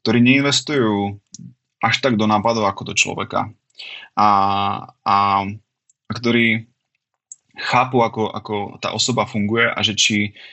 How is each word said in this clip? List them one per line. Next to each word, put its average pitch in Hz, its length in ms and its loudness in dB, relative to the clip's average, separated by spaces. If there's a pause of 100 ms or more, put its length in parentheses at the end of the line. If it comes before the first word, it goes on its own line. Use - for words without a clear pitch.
ktorí 113 160 2
neinvestujú 123 1040 2 (560)
až - 240 0
tak 123 160 2
do 107 80 2
nápadov 107 400 2
ako - 240 -4
do - 80 -10
človeka. 98 560 -4 (640)
A, 104 100 6 (800)
a, 98 400 2 (640)
a - 20 -8
ktorí 113 560 0 (840)
chápu, 127 480 0
ako, 110 320 -2
ako 107 220 -8 (260)
tá 98 160 -6
osoba 113 320 -2
funguje 113 400 0
a - 160 -6
že 107 80 0
či 104 240 0 (360)